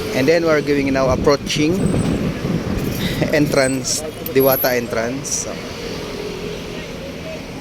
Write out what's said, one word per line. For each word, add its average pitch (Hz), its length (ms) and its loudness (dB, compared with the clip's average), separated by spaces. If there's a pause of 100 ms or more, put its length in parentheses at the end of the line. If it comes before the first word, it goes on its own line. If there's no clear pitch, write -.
(180)
And 131 100 2
then, 170 160 4
we're 156 160 4
going 143 320 2
now 135 220 2
approaching 151 680 2 (1500)
entrance, 139 720 2 (320)
Diwata 131 400 4
entrance. 117 720 -2
So, 104 40 -6 (2000)